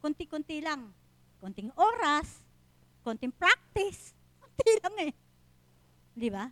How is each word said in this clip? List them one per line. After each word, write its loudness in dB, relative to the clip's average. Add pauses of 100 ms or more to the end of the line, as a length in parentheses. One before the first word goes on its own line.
Konti-konti -6
lang. -8 (480)
Konting -10
oras, 2 (560)
konting -6
practice. 0 (240)
Konti 2
lang -4 (120)
eh. -6 (1000)
Di -4
ba? -6